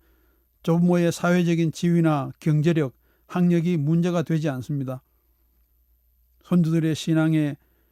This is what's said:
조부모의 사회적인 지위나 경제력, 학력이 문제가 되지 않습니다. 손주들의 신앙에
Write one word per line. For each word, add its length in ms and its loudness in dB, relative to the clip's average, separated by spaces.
조부모의 500 2
사회적인 600 0
지위나 680 0
경제력, 540 0
학력이 500 0
문제가 460 0
되지 260 -2
않습니다. 540 -8
손주들의 520 0
신앙에 600 0